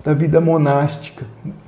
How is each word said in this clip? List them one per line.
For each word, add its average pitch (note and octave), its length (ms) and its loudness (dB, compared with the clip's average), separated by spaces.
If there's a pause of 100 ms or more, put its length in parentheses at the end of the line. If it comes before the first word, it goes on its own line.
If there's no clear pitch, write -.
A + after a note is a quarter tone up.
da D3+ 100 0
vida D#3+ 260 2
monástica. D3+ 840 0 (440)